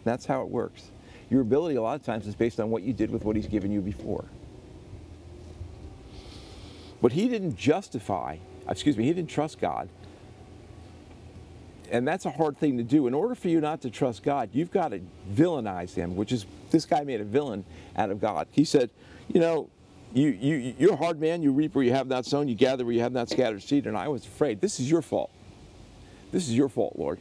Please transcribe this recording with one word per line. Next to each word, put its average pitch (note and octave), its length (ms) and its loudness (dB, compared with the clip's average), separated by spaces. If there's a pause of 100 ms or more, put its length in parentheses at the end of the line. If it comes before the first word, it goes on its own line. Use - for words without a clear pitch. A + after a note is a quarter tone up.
That's A#2+ 200 0
how C3 160 0
it F#2 80 -6
works. - 420 -6 (380)
Your C3 140 4
ability C#3 340 2
a A2+ 60 0
lot B2+ 180 -2
of - 60 -10
times A2 200 -4
is G2+ 80 -6
based A2+ 260 2
on A2 100 0
what A2+ 120 0
you A#2 120 -2
did G#2 160 0
with A2+ 160 -2
what A2 100 2
he's G#2 100 -2
given G2+ 240 0
you G#2 120 0
before. G2+ 420 -6 (2750)
But A#2+ 100 6
he G3+ 160 2
didn't F#3+ 280 -2
justify, G2+ 800 -2 (280)
excuse B2 300 0
me, A2 80 2
he D3 80 4
didn't F3 160 -2
trust D3+ 320 -4
God. C#2 300 -4 (2000)
And B2 180 0
that's F3 160 -2
a E3+ 60 -2
hard D3 260 0
thing C#3 220 2
to A#2 60 -2
do. D3 220 4
In B2 60 2
order G#3 220 0
for - 140 -4
you E3 120 4
not D3+ 220 -2
to B2 80 -6
trust B2 320 -2
God, C#3 320 0
you've E3 160 0
got D#3+ 220 0
to F#2 100 -8 (280)
villainize G#2+ 640 2
him, F2 240 -4
which G#2+ 160 0
is A2+ 140 -2 (240)
this D#3+ 140 4
guy D3+ 200 2
made B2 160 -4
a G#2 40 -4
villain G#2 400 -2 (320)
out G2 140 0
of G2+ 100 -4
God. F#2+ 300 -2
He D3 140 4
said, C3 260 4 (420)
"You F3+ 80 6
know, E3 300 2 (420)
you, C#3+ 160 4
you, B2 500 0
you're F3+ 160 6
a - 20 -2
hard D#3+ 240 -2
man, E3 220 0
you C#3 100 4
reap D3+ 220 0
where C#3 100 2
you A#2+ 80 6
have C3+ 140 2
not B2+ 180 -2
sown, C#3+ 240 0
you A#2+ 60 0
gather B2+ 300 4
where A#2+ 100 0
you A#2 60 4
have A#2+ 120 0
not A#2+ 160 -2
scattered A2 340 0
seed, C#3+ 240 0
and G#2+ 100 -2
I G2 120 -4
was C3 180 -6
afraid." A#2 340 -2
This G#3 200 -2
is B2+ 100 0
your E3 120 4
fault. - 280 -4 (1000)
This E3 180 -2
is A#2 80 0
your C#3 120 4
fault, - 280 -2
Lord. D#2 240 -4